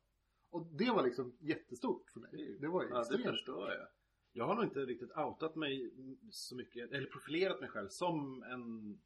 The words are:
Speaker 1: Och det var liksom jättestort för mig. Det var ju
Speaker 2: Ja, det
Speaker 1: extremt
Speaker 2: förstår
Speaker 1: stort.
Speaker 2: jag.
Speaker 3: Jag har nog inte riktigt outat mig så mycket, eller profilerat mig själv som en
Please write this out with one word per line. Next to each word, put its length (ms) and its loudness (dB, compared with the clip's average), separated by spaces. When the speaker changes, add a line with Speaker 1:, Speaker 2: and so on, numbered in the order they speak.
Speaker 1:
Och 160 -6
det 240 4
var 120 8
liksom 380 2
jättestort 720 0
för 100 -12
mig. 400 -8
Det 80 0
var 140 4
ju 60 0
Speaker 2:
Ja, 60 0
det 60 6
Speaker 1:
extremt 240 4
Speaker 2:
förstår 280 0
Speaker 1:
stort. 80 0
Speaker 2:
jag. 140 -6
Speaker 3:
Jag 140 -2
har 80 4
nog 100 4
inte 220 0
riktigt 300 -6
outat 400 0
mig 360 0
så 260 -8
mycket, 360 -8
eller 140 -2
profilerat 540 2
mig 80 -6
själv 200 -4
som 540 0
en 500 -6